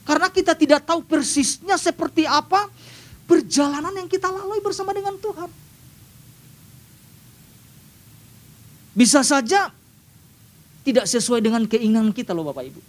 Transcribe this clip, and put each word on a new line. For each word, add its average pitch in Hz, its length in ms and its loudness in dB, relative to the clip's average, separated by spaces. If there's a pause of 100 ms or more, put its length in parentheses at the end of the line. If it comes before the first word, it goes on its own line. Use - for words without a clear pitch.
Karena 339 320 0
kita 370 240 0
tidak 294 240 4
tahu 330 240 -4
persisnya 311 720 -2
seperti 320 480 -2
apa 302 400 2 (640)
perjalanan 285 640 2
yang 370 160 -8
kita 381 240 -2
lalui 392 320 -6
bersama 392 320 -4
dengan 392 220 -6
Tuhan. 359 320 -10 (3500)
Bisa 247 240 6
saja 285 480 0 (1120)
tidak 254 240 2
sesuai 233 380 0
dengan 226 260 0
keinginan 220 400 2
kita 208 240 -6
loh 156 160 -4
Bapak 135 160 -10
Ibu. 135 240 -18